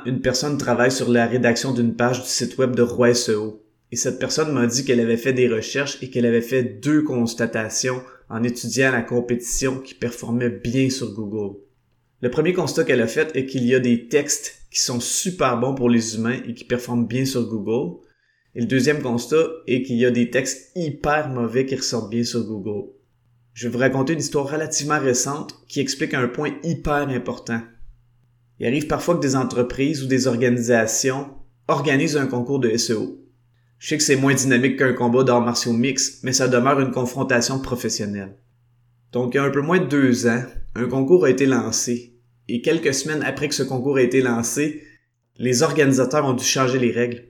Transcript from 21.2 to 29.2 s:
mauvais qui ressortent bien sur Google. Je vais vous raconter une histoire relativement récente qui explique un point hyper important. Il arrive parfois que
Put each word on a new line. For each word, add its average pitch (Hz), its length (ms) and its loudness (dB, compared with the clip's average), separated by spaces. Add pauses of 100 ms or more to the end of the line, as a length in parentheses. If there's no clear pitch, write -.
mauvais 123 380 0
qui 135 100 -4
ressortent 110 340 -4
bien 117 140 -2
sur 117 200 -2
Google. 104 460 -6 (600)
Je 120 160 -8
vais 117 40 -4
vous 120 60 -2
raconter 135 360 2
une 151 40 -2
histoire 139 320 -2
relativement 151 480 -2
récente 139 560 -2 (140)
qui - 100 -6
explique 139 360 -4
un 127 120 0
point 147 280 -4 (100)
hyper 147 440 -2
important. 117 520 -6 (1000)
Il 107 80 -4
arrive 147 220 -2
parfois 160 260 0
que 156 60 0